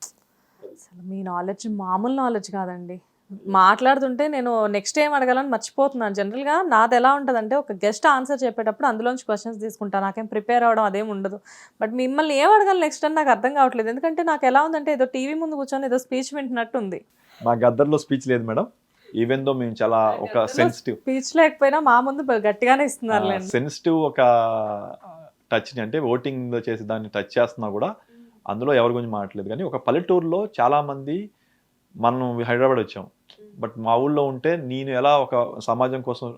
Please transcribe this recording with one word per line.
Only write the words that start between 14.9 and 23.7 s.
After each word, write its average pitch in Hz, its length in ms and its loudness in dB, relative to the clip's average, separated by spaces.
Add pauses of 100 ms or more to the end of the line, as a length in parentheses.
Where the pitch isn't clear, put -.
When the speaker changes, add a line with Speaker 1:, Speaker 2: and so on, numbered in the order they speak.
Speaker 1:
ఏదో 262 140 0
టీవీ 262 280 -4
ముందు 311 220 -4
కూర్చొని 269 300 -4
ఏదో 254 120 0
స్పీచ్ 262 380 -6
వింటున్నట్టు 247 420 -6
ఉంది. 190 280 -6 (400)
Speaker 2:
మా 120 80 4
గద్దర్లో 123 440 4
స్పీచ్ 135 300 -4
లేదు 123 160 2
మేడం. 117 240 -2 (480)
Even 117 200 0
though 135 220 -2
మేము 117 260 -4
చాలా 110 260 2
ఒక - 120 -2
Speaker 1:
గద్దర్లో 107 260 0
Speaker 2:
సెన్సిటివ్ - 500 -2
Speaker 1:
స్పీచ్ 262 380 -6
లేకపోయినా 311 440 4
మా 254 220 6
ముందు 277 220 -4
బ-, 262 80 -2
గట్టిగానే 240 540 2
ఇస్తున్నారులేండి. 214 580 -2
Speaker 2:
ఆ, 185 40 -12
సెన్సిటివ్ 147 480 0